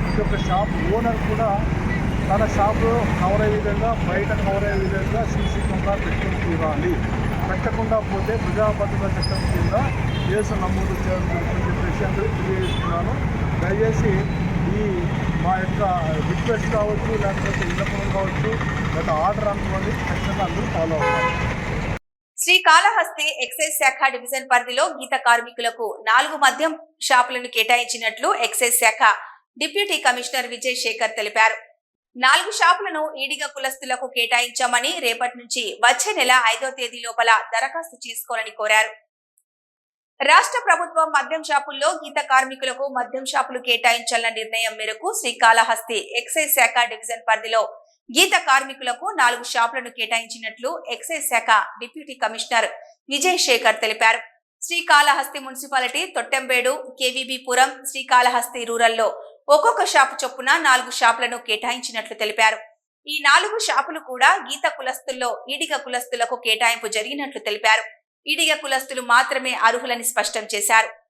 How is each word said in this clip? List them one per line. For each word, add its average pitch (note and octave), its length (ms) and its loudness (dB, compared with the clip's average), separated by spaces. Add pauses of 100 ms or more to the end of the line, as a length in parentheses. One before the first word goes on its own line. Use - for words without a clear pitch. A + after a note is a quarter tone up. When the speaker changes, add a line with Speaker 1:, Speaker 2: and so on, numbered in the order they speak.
Speaker 1:
ప్రతి - 220 0
ఒక్క G3+ 100 2 (120)
షాప్ F#3+ 280 0 (200)
ఓనర్ A#3 340 0
కూడా G#3+ 200 0 (800)
తన G3+ 140 2 (100)
షాప్లో G#3+ 400 2 (240)
కవర్ G3 280 2
అయ్యే G#3+ 100 2
విధంగా, G#3 340 0 (160)
బయట G3 240 0 (140)
కవర్ G3 240 0
అయ్యే G3 160 0
విధంగా F#3 380 0 (100)
సీసీ - 340 0
కెమెరా F#3+ 280 0 (100)
పెట్టుకుని F#3 400 -2
తీరాలి. D#3+ 500 0 (560)
పెట్టకుండా A3 480 0 (140)
పోతే G3+ 220 -2 (100)
ప్రజా G#3+ 240 0 (120)
భద్రతా G3 360 0
చట్టం - 260 0 (100)
కింద - 240 2 (520)
కేసు G#3 340 0
నమోదు F#3+ 420 0
చేయాలని F3+ 640 0
చెప్పేసి - 420 0
అందరికీ - 320 0
తెలియజేస్తున్నాను. F#3 760 0 (480)
దయచేసి G3+ 520 2 (640)
ఈ G#3 80 0 (580)
మా F3+ 100 2 (100)
యొక్క F#3+ 200 -2 (460)
రిక్వెస్ట్ G#3+ 480 0
కావచ్చు, G#3+ 340 0 (120)
లేకపోతే G3 460 -2
విన్నపం G3+ 460 -2
కావచ్చు, F#3+ 360 0 (440)
లేదా E3 180 0 (140)
ఆర్డర్ G#3 240 0
అనుకోండి, F#3+ 400 -2 (160)
ఖచ్చితంగా - 400 -2
అందరూ - 260 -2
ఫాలో E3 280 0
అవ్వాలి. B4+ 300 0 (1120)
Speaker 2:
శ్రీకాళహస్తి F4 840 4 (180)
ఎక్సైజ్ D#4 360 -4
శాఖ C4+ 340 2
డివిజన్ B3+ 380 -8
పరిధిలో B3 340 2 (100)
గీత C4 180 -6 (120)
కార్మికులకు A#3 580 0 (240)
నాలుగు C#4+ 260 4 (100)
మద్యం C#4+ 280 2 (360)
షాపులను B3 460 2
కేటాయించినట్లు A#3 720 0 (200)
ఎక్సైజ్ A#3+ 360 0
శాఖ A3 300 4 (480)
డిప్యూటీ D4+ 360 -2 (100)
కమిషనర్ B3 480 -2
విజయ్ B3 280 -4
శేఖర్ A3 380 -2
తెలిపారు. A3 360 4 (580)
నాలుగు D4 420 4
షాపులను F4 440 2 (200)
ఈడిగ C#4 220 -6 (100)
కులస్తులకు C4 520 -6 (100)
కేటాయించామని, A#3+ 760 0 (140)
రేపటి A#3+ 340 -2
నుంచి A#3+ 240 -6 (220)
వచ్చే B3+ 320 2
నెల B3+ 160 2 (200)
ఐదో C4 140 -4 (100)
తేదీ A#3+ 280 -8
లోపల A#3 260 2 (220)
దరఖాస్తు C4 520 -4
చేసుకోవాలని A3+ 540 -8
కోరారు. G#3+ 320 2 (1300)
రాష్ట్ర E4+ 460 4
ప్రభుత్వం E4+ 500 2
మద్యం D#4 320 -2
షాపుల్లో C#4+ 400 0 (140)
గీత - 180 -4 (100)
కార్మికులకు C4 560 0 (120)
మద్యం B3 340 -6
షాపులు C4 340 -2
కేటాయించాలన్న A#3 720 0
నిర్ణయం A3 420 -4
మేరకు A3 280 -6 (120)
శ్రీకాళహస్తి A3+ 760 2 (220)
ఎక్సైజ్ D4+ 380 -2
శాఖ A#3+ 340 4
డివిజన్ A3+ 380 -10
పరిధిలో A3 320 0 (560)
గీత F#4 180 4 (120)
కార్మికులకు C4+ 580 0 (160)
నాలుగు A#3+ 320 0
షాపులను A#3+ 440 -2
కేటాయించినట్లు A3+ 720 -6 (240)
ఎక్సైజ్ D4+ 380 -8
శాఖ A#3 180 0 (320)
డిప్యూటీ C#4+ 420 -14
కమిషనర్ A3 440 0 (460)
విజయ్ F4 340 2
శేఖర్ A3+ 360 2
తెలిపారు. A3 380 2 (440)
శ్రీకాళహస్తి D4 800 2
మున్సిపాలిటీ C4 560 -4 (140)
తొట్టెంబేడు, B3+ 580 0 (260)
కేవీబీ B3+ 380 -4 (100)
పురం, B3+ 260 2 (160)
శ్రీకాళహస్తి B3 800 2
రూరల్లో A3+ 400 2 (460)
ఒక్కొక్క A4+ 260 4 (140)
షాపు C#4 260 6
చొప్పున C4 280 -6 (200)
నాలుగు B3 300 4
షాపులను A#3+ 400 2 (100)
కేటాయించినట్లు A3+ 760 -6
తెలిపారు. A3 340 4 (560)
ఈ D4+ 40 -6 (100)
నాలుగు F#4+ 400 4
షాపులు D4 320 -2 (120)
కూడా B3+ 200 4 (160)
గీత C#4+ 180 -8 (120)
కులస్తుల్లో B3+ 520 -6 (240)
ఈడిగ D4+ 220 -4 (100)
కులస్తులకు B3 520 -4 (100)
కేటాయింపు A3+ 500 0
జరిగినట్లు C#4 520 -6
తెలిపారు. A3 360 2 (460)
ఈడిగ D#4 200 2 (100)
కులస్తులు C4 400 -4 (100)
మాత్రమే B3+ 400 2 (140)
అర్హులని A#3+ 460 0
స్పష్టం G#3+ 420 2
చేశారు. A3 340 4 (220)